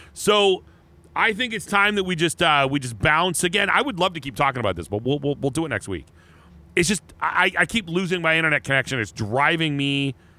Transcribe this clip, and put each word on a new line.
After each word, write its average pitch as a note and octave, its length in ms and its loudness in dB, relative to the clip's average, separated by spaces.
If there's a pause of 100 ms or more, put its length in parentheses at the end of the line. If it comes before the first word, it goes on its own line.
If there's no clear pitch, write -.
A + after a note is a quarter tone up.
(140)
So G3+ 500 2 (520)
I G3+ 180 2
think A3+ 200 -4
it's G#3 140 -8
time G3+ 280 2
that G3 100 0
we F3+ 100 -2
just, E3 260 0
uh, D3 280 4
we C#3+ 100 -2
just B2 180 -8
bounce. D#3+ 460 2
Again, F#3+ 260 0
I F#3 140 2
would B3 160 -4
love F3+ 140 2
to E3 60 -8
keep C3 160 -12
talking C#3 240 0
about G2+ 160 0
this, E2+ 120 -10
but G#2 160 -4
we'll, C#3 160 0
we'll, C#3 160 -2
we'll C3+ 160 -4
do E3 140 -2
it D3 40 -10
next G#2+ 180 -4
week. E2+ 200 -8 (680)
It's E3+ 140 2
just, G3+ 140 -2 (180)
I, F3+ 360 0
I F3 100 2
keep G#3+ 200 -6
losing F3 340 -2
my D#3+ 140 2
internet D#3+ 280 0
connection. C3+ 360 -2
It's G#2 120 -4
driving C#3+ 680 0
me C#3 380 -2 (240)